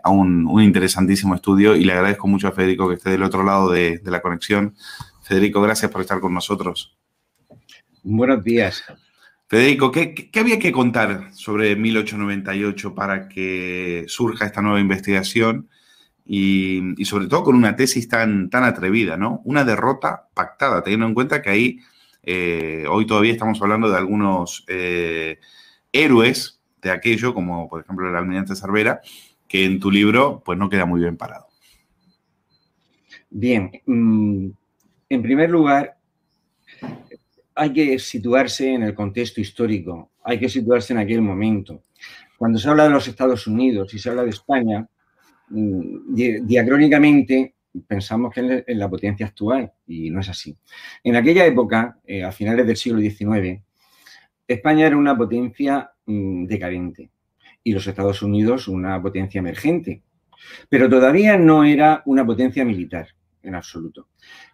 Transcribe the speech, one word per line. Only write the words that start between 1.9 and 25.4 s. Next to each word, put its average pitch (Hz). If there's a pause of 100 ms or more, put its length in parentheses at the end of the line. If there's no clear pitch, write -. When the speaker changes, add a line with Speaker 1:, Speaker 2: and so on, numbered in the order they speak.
Speaker 1:
agradezco 98
mucho 98
a 92
Federico 92
que 90
esté 95
del 95
otro 95
lado 98
de, 87
de 95
la 87
conexión. 101 (480)
Federico, 101
gracias 107
por 92
estar 95
con 90
nosotros. 90 (1080)
Speaker 2:
Buenos 117
días. 113 (640)
Speaker 1:
Federico, 131
¿qué, 156
qué, -
qué 220
había 226
que 185
contar 113
sobre 107
mil 110
ochocientos 107
noventa 98
y 101
ocho 101
para 98
que 90
surja 110
esta 104
nueva 104
investigación 98 (560)
y, 95
y 98
sobre 98
todo 147
con 131
una 110
tesis 127
tan, 104
tan 127
atrevida, 95
¿no? 107
Una 139
derrota 120
pactada, 92
teniendo 110
en 113
cuenta 143
que 101
ahí, 117 (440)
eh, 82
hoy 104
todavía 107
estamos 110
hablando 107
de 95
algunos, 95
eh, 85 (520)